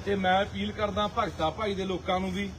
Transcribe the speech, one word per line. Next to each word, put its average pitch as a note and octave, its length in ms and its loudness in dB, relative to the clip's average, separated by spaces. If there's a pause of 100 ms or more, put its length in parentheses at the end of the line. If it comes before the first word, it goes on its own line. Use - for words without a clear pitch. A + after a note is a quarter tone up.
ਤੇ G3+ 100 2
ਮੈਂ F#3+ 280 4
ਅਪੀਲ G3+ 300 -4
ਕਰਦਾ G#3 340 0 (120)
ਭਗਤਾ E3 320 0
ਭਾਈ G#3 240 -2
ਦੇ F#3+ 100 -2
ਲੋਕਾਂ F#3 360 0
ਨੂੰ F#3+ 120 -2
ਵੀ G3 260 -2